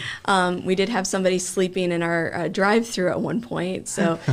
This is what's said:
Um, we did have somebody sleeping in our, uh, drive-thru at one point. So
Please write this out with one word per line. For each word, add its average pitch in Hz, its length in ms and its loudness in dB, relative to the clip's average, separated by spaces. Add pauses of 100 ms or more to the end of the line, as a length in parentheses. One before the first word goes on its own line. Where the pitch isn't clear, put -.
(240)
Um, 180 420 2
we 185 80 2
did 190 160 2
have 190 160 0
somebody 185 320 2
sleeping 185 540 0
in 170 100 0
our, 170 320 0
uh, 165 140 -2
drive-thru 202 600 2
at 147 100 0
one 185 220 -2
point. 180 460 -4
So 165 300 0 (140)